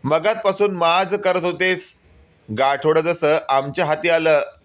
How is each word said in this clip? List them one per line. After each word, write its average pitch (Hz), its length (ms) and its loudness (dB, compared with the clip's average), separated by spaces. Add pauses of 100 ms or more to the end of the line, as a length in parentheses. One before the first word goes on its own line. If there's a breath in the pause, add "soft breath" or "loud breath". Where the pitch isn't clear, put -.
मगाचपासून 196 720 0
माज 175 380 0
करत 185 300 0
होतेस. 180 560 -4 (500)
गाठोडं 139 520 0
जसं 160 360 0 (120)
आमच्या 143 360 0
हाती 156 240 -2
आलं, 160 320 2 (240)